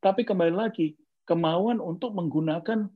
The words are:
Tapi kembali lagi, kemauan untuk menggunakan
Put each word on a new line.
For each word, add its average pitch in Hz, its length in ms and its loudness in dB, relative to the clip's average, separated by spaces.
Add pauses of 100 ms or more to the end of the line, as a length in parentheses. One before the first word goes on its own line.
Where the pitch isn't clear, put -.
Tapi 196 240 4
kembali 175 240 2
lagi, 180 460 -2 (260)
kemauan 170 560 2
untuk 180 320 -6
menggunakan 170 840 -2